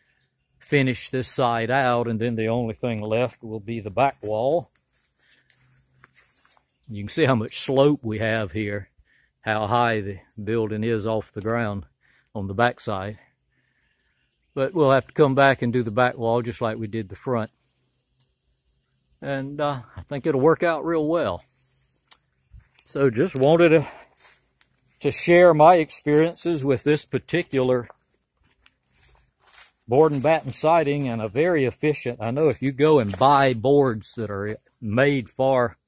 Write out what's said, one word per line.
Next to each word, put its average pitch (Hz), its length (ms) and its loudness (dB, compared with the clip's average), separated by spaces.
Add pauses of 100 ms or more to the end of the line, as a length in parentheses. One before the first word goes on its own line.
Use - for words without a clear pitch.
(580)
finish 131 520 -2
this 127 180 -6
side 117 420 -2
out, 123 380 0
and 113 100 -4
then 117 180 -4
the 110 120 -2
only 113 260 -2
thing 113 280 -6
left 117 420 -6
will 110 160 -10
be 113 200 -10
the 101 100 -12
back 131 320 0
wall. 120 480 -2 (2250)
You 104 140 -12
can 104 60 -8
see 160 160 2
how 135 100 4
much 110 260 -4
slope 139 420 2
we 110 160 -6
have 110 340 -2
here, 104 360 -6 (540)
how 107 240 -2
high 117 340 0
the 98 180 -10 (240)
building 107 400 -4
is 110 240 -2
off 110 260 -4
the 101 100 -10
ground 107 420 -4 (500)
on 98 120 -8
the 98 80 -10
back 120 260 0
side. 104 380 -8 (1400)
But 135 200 -4
we'll 147 160 4
have 135 160 2
to - 60 -20
come 139 220 4
back 139 280 4
and 120 100 -2
do 123 100 0
the 110 80 -6
back 123 260 0
wall 117 260 -2
just 113 180 -10
like 113 180 -4
we 113 80 -8
did 104 220 -8
the 95 80 -16
front. 117 340 -6 (1700)
And, 139 400 -8
uh, 143 200 -4 (160)
I 95 60 -14
think 143 240 -10
it'll 139 140 2
work 156 220 4
out 160 220 -2
real 160 220 -2
well. 147 380 -2 (1400)
So 139 260 0
just 131 240 -2
wanted 160 360 4
to, 156 160 4 (1120)
to 143 100 -2
share 175 440 6
my 156 220 8
experiences 160 880 0
with 135 200 0
this 147 200 0
particular 127 840 -2 (2000)
board 147 240 4
and 135 100 -2
batten 147 300 0
siding, 147 560 0
and 117 120 -6
a 110 80 -6
very 147 360 0
efficient. 127 560 -4
I 110 100 -6
know 147 180 0
if 123 140 -2
you 135 100 -2
go 147 260 4
and 101 200 -2
buy 139 360 4
boards 123 600 0
that 107 160 -8
are 104 280 -8 (220)
made 123 500 0
for 131 460 0 (100)